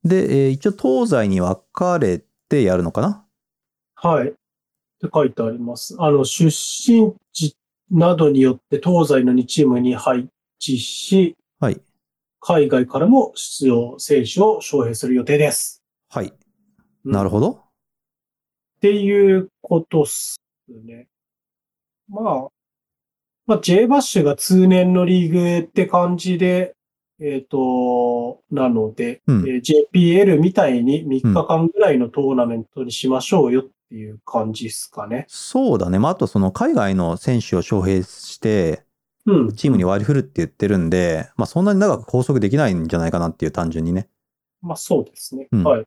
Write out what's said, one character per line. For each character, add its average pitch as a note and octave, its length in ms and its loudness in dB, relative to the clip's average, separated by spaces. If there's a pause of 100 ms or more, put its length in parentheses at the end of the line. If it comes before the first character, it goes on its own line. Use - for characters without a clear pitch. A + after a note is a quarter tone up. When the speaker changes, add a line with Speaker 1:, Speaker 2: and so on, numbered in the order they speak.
Speaker 1:
で、 D3+ 420 2
え C3+ 40 2
ー、 - 20 0
一 C3+ 160 -4
応 G3+ 40 0
東 B3 380 0
西 A#2 200 2
に F#2+ 120 0
分 F2+ 180 -2 (120)
か F3+ 260 -2
れ F#2+ 260 -2 (240)
て D3 140 0
や F#2 160 2
る - 60 0
の - 80 -4
か G#2+ 100 -4
な？ G3+ 240 -4 (720)
Speaker 2:
は D#3 280 -2
い。 - 60 -4
っ - 20 -10
て - 800 -18
書 D3+ 140 2
い A#2+ 80 -2
て - 80 -8
あ A2+ 80 -2
り A#2 80 -10
ま A#2+ 200 -10
す。 - 200 -16
あ D#3+ 140 0
の、 C3+ 140 2
出 E3 200 0
身 G#3+ 720 2 (180)
地 D#3 240 -6 (320)
な F3 260 4
ど D#3+ 140 4
に C3+ 100 2
よ B2+ 140 4
っ A#2+ 60 -8 (100)
て C#3+ 100 -2
東 E3+ 300 2
西 C3 140 2
の B2 100 2
二 B2 140 2
チ D3+ 180 0
ー - 20 4
ム B2 120 2
に B2 160 0
配 B2+ 340 -2 (300)
置 C3 180 -4
し、 F3+ 580 0 (240)
Speaker 1:
は A#2+ 120 0
い。 - 100 -8 (580)
Speaker 2:
海 D3+ 300 2
外 B2+ 160 2
か C3+ 140 -6
ら E3+ 80 2
も B3+ 280 4
出 - 300 -8
場 A#2+ 320 0
選 C3+ 340 0
手 F3+ 100 -2
を A3 180 2
招 C#3+ 220 -4
聘 A#2 120 -4
す B2 140 -8
る B2+ 80 2
予 A#2+ 80 0
定 C#3+ 160 0
で D3 120 2
す。 - 300 -10 (280)
Speaker 1:
は - 120 -6
い。 F#3 100 -10 (720)
Speaker 2:
う C3+ 40 -8
ん。 - 20 0
Speaker 1:
な G2 120 0
る F#2+ 60 -2
ほ G#2 100 0
ど。 D#3+ 120 2
Speaker 2:
っ - 80 -14 (1200)
て G3+ 100 4
い G3+ 440 4
う F#3 140 -2 (120)
こ E3 200 0
と D#3+ 220 0
っ - 20 2
す - 320 -10 (320)
ね。 A#2 380 -20 (1000)
ま G#3 140 -12
あ、 C#3 260 -2 (1000)
ま A3 80 4
あ、 - 40 -2
J G3+ 280 4
バ C#4 100 4
ッ C4+ 40 4
シ - 180 -2
ュ D#3 40 2
が C#3+ 120 2
通 F#3 320 4
年 F3+ 260 4
の F3+ 120 2
リ F3 260 2
ー F3 300 0
グ E3 40 -8
っ - 20 -20
て F3+ 200 -2
感 F3+ 300 0
じ F3+ 200 -4
で、 F3+ 380 -2 (440)
え C#3+ 180 -6
ー C3 100 -10
と、 B2 920 -2 (100)
な C3 160 -2
の A2 260 -2
で、 A#2+ 320 -8
Speaker 1:
う C#3+ 80 2
ん。 G2 160 0
Speaker 2:
え B2+ 40 -4
ー、 B2 80 -4
ジ D3+ 120 -2
ェ D3+ 40 6
ー D3 120 2
ピ E3+ 240 4
ー F#3 60 4
エ G3+ 60 6
ル E3+ 140 4
み F3+ 120 2
た F#3 160 2
い B2 160 0
に D3 220 0
三 C3 160 -2
日 B2 240 2
間 D#3+ 220 0
ぐ - 120 -2
ら F3+ 140 4
い C3 40 2
の A#2+ 120 -2
ト C#3+ 120 -6
ー C3+ 140 0
ナ B2 100 0
メ A#2 120 -6
ン A2+ 80 -10
ト - 180 -12
に A#2+ 80 -10
し - 160 -6
ま C3 140 -2
し - 120 -4
ょ D3+ 120 4
う B2 80 -2
よ C3 80 2
っ - 20 -12 (260)
て A#2 60 -20
い G#2+ 160 -14
う G#2+ 140 -20
感 A2 260 -4
じ A2 160 -10
っ - 20 -10
す - 220 -14
か G#2 160 -14
ね。 A#2 100 -8
Speaker 1:
う - 40 -6
ん。 - 80 -14
そ B3+ 460 -2
う G2 40 0
だ F2+ 100 -2
ね。 F#2 80 0
ま B2+ 120 2
あ、 - 20 -2
あ F#3 40 -4
と - 120 -2
そ - 120 -2
の F#2+ 120 2
海 C#4 220 -2
外 G2+ 200 0
の F2 220 -2
選 B2 240 -2
手 - 160 -6
を F2 40 2
招 G2+ 200 -2
聘 F#2 240 0
し - 380 -16
て、 F#2 420 0 (420)
Speaker 2:
う E3 200 2
ん。 G#2+ 100 -4
Speaker 1:
チ - 140 -2
ー - 20 4
ム A2+ 60 4
に F2+ 80 2
割 G2 160 0
り G#2 40 -4
振 D3 100 0
る C#3 40 2
っ B2+ 40 -4
て - 120 -12
言 E3+ 120 -2
っ - 20 -10
て - 180 -4
る G2+ 100 2
ん E2 120 0
で、 E2+ 480 0
ま A2+ 60 -2
あ、 - 20 -2
そ E3 160 -4
ん F#3+ 40 0
な G#3 80 2
に F#3+ 60 2
長 F#3+ 180 2
く A2+ 80 -12
拘 B2 180 0
束 C3 180 0
で G2+ 80 0
き C3 80 0
な D3 100 2
い F#2+ 80 0
ん D#2+ 120 -4
じ E2 80 -4
ゃ E2+ 40 0
な E2 80 -2
い D#2+ 40 -2
か F2 80 -2
な E2+ 100 -2
っ D#2+ 40 -10
て - 120 -6
い - 20 -2
う、 D2+ 40 -4
単 E2 200 -4
純 D#2+ 140 -6
に E2+ 80 -2
ね。 F#2 160 -6 (520)
Speaker 2:
ま F3 120 -10
あ、 - 20 -8
そ - 240 -2
う - 60 -6
で - 100 -20
す - 220 -18
ね。 C3+ 140 -16
Speaker 1:
う A#2+ 60 0
ん。 F#2 60 0
Speaker 2:
は A#2 180 0
い。 A2 60 -14